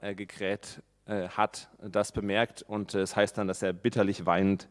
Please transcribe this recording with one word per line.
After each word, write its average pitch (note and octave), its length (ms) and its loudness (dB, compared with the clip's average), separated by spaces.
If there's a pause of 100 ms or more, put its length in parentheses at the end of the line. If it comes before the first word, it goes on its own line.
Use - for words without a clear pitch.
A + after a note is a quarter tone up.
äh, G2+ 120 -6
gekräht, G2 720 -6 (220)
äh, G2 240 -4
hat, - 400 -2 (120)
das G2+ 300 -2
bemerkt G2+ 520 0
und, G#2 320 -6
äh, G2+ 40 2
es F#2+ 160 0
heißt G#2 220 4
dann, G#2 100 0
dass F#2 140 -4
er F#2+ 100 0
bitterlich G2 540 0
weinend F#2 460 4